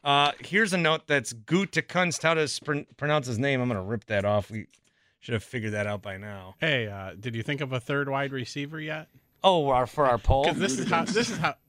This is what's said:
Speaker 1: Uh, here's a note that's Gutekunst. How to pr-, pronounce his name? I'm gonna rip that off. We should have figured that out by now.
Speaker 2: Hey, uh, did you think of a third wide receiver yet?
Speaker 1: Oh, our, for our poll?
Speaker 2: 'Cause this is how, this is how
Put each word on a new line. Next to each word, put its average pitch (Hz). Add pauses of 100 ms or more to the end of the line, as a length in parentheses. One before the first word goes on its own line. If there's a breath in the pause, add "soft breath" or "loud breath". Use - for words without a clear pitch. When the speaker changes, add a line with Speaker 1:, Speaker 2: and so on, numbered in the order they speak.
Speaker 1:
Uh, 143
here's 185
a 185
note 160
that's 139
Gutekunst. 170
How 160
to 156 (160)
pr-, 147
pronounce 147
his 117
name? 135
I'm 123
gonna 98
rip 101
that 101
off. 104
We 107 (540)
should -
have 107
figured 110
that 104
out 104
by 95
now. 98
Speaker 2:
Hey, 135
uh, 95
did 117
you 113
think 147
of 131
a 127
third 139
wide 139
receiver 143
yet? 156 (360)
Speaker 1:
Oh, 170
our, 127
for 147
our 120
poll? 135
Speaker 2:
'Cause 156
this 196
is 190
how, 165
this 226
is 185
how 160 (140)